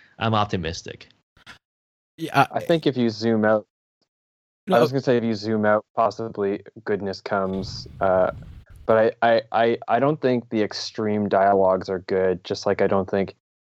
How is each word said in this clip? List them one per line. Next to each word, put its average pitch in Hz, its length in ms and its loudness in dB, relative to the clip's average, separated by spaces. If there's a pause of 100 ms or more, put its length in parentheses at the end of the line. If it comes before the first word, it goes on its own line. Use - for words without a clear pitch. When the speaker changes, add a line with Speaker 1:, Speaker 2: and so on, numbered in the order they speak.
(180)
Speaker 1:
I'm 110 160 0
optimistic. 98 760 -4 (1080)
Speaker 2:
Yeah, 151 340 0
I - 60 -6
Speaker 3:
I - 40 -2
think 165 260 0
if 131 80 0
you 120 140 2
zoom 110 340 0
out, 107 240 2 (1000)
Speaker 2:
No. 185 100 4
Speaker 3:
I - 20 8
was 127 120 4
gonna 135 100 -2
say 123 160 2
if 113 80 0
you 113 100 0
zoom 107 300 -2
out, 107 280 2
possibly 104 720 -2 (220)
goodness 98 340 -4
comes. 95 640 -6 (140)
Uh, 92 320 2 (540)
but 110 360 2
I, 117 140 2
I, 110 60 2 (100)
I, 117 260 2 (120)
I 117 100 2
don't 147 220 0
think 123 280 0
the 113 140 -2
extreme 104 640 -4
dialogues 95 640 2
are 92 100 -4
good, 92 460 -2
just - 200 -8
like 101 160 0
I 98 60 2
don't 95 220 0
think 98 260 -2 (380)